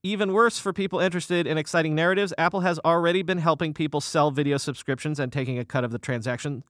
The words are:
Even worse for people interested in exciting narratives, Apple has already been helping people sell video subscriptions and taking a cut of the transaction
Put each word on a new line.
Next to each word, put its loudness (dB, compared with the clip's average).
Even 0
worse 4
for -4
people -2
interested 2
in 0
exciting 0
narratives, 2
Apple 0
has 0
already 2
been -2
helping 0
people -2
sell 2
video 0
subscriptions -4
and -2
taking -2
a -6
cut -2
of -4
the -6
transaction -6